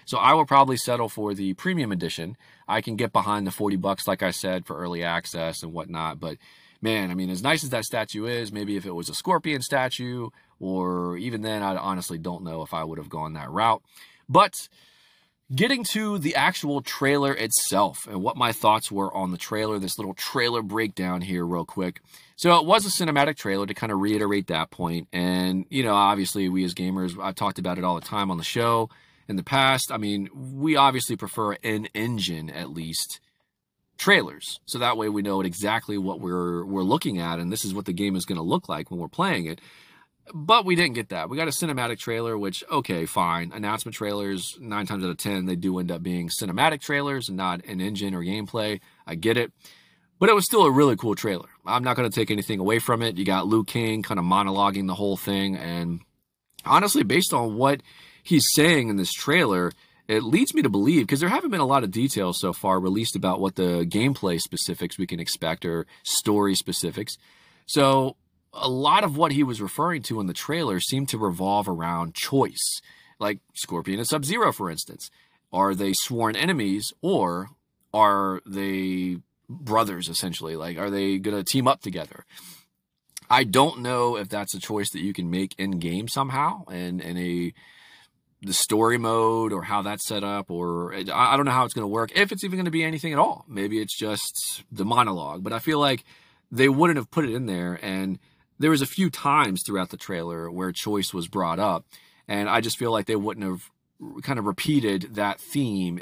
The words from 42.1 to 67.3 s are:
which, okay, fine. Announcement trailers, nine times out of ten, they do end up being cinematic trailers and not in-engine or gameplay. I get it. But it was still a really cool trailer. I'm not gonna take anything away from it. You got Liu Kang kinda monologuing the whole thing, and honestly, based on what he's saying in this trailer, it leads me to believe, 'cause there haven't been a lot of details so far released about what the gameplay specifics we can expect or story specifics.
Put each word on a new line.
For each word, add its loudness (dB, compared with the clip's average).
which, -4
okay, 0
fine. 0
Announcement -4
trailers, -4
nine -4
times -4
out -2
of -6
ten, -4
they -2
do -2
end -2
up -6
being -4
cinematic 0
trailers -2
and -8
not -4
in-engine -4
or -4
gameplay. -4
I -8
get 2
it. -2
But 6
it 10
was 4
still 6
a 8
really 8
cool 0
trailer. -4
I'm 0
not 2
gonna 0
take 0
anything -2
away 2
from 0
it. -2
You 0
got 2
Liu 4
Kang -2
kinda -4
monologuing 2
the -2
whole 0
thing, -2
and -6
honestly, 4
based 2
on 0
what 4
he's 4
saying 6
in 0
this 0
trailer, 2
it 2
leads 2
me 2
to 4
believe, 4
'cause 2
there 2
haven't 0
been 0
a 2
lot 4
of -2
details 0
so 0
far 2
released 0
about 0
what -2
the 0
gameplay 0
specifics -6
we -4
can -6
expect -4
or -4
story 2
specifics. -4